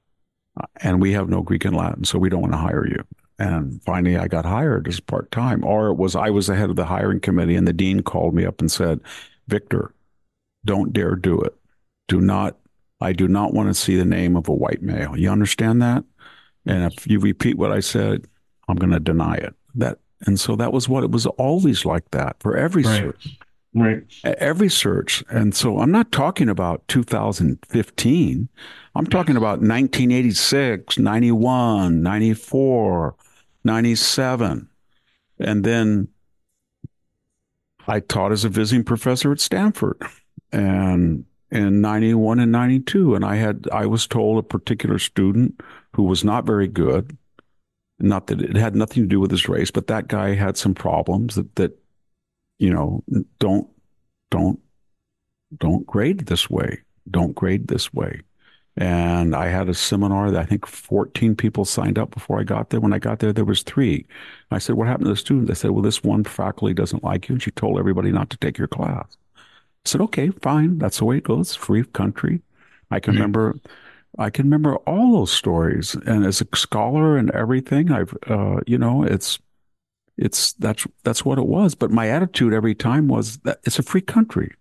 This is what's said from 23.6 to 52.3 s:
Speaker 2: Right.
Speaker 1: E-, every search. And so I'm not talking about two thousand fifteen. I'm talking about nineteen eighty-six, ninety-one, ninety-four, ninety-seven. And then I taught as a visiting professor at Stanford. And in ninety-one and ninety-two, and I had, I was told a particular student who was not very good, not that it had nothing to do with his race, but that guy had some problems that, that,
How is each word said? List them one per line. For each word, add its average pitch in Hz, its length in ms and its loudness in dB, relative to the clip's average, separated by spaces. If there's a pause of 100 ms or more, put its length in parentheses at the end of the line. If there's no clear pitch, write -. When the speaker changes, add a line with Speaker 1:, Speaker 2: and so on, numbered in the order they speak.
Speaker 2:
Right. 113 300 2 (220)
Speaker 1:
E-, - 140 0
every 175 300 2
search. - 600 -2
And 110 260 0
so 104 240 0
I'm 123 120 2
not 226 200 2
talking 143 380 0
about 87 400 -2
two 123 140 2
thousand 104 600 -2
fifteen. 117 840 0 (440)
I'm - 140 -2
talking 165 300 2
about 107 240 0
nineteen 123 500 2
eighty-six, 123 880 0
ninety-one, 113 1040 2
ninety-four, 110 1120 0 (480)
ninety-seven. 113 1040 0 (720)
And 104 240 0
then 110 460 2 (1800)
I 107 140 -2
taught 98 320 0
as 104 100 -2
a 113 60 0
visiting 110 340 2
professor 127 480 0
at 143 80 -2
Stanford. 190 600 0 (500)
And 92 720 2 (260)
in 101 320 2
ninety-one 110 580 2
and 117 120 4
ninety-two, 131 640 2
and 95 100 0
I 101 100 -2
had, 107 360 -2
I 104 140 -2
was 110 220 0
told 110 300 2
a 110 60 0
particular 107 560 -2
student - 600 0 (320)
who 104 100 2
was 92 200 2
not 107 220 0
very 101 220 2
good, 92 500 0 (840)
not - 280 0
that 98 140 -2
it - 140 -2
had 107 200 2
nothing 110 280 0
to 95 60 0
do 98 100 2
with 95 120 2
his 92 180 -2
race, 95 220 -2
but - 160 -4
that 110 200 -2
guy 101 280 0
had 98 220 -2
some 95 160 0
problems 90 640 -2
that, 92 200 -6
that, 92 220 0 (800)